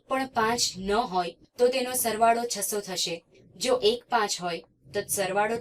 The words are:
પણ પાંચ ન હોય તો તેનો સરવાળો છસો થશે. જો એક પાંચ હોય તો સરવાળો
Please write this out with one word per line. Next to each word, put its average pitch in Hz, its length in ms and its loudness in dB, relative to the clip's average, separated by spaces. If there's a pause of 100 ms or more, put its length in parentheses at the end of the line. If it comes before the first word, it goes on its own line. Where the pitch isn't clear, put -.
પણ 262 200 -2 (100)
પાંચ 240 240 2 (160)
ન 196 120 -4 (220)
હોય 175 240 -2 (220)
તો 247 100 6
તેનો 254 260 0
સરવાળો 233 520 2
છસો 208 340 -4
થશે. 185 360 -4 (400)
જો 247 160 0 (180)
એક 240 180 0
પાંચ 220 320 0
હોય 170 260 -6 (260)
તો 202 80 -2 (160)
સરવાળો 202 440 0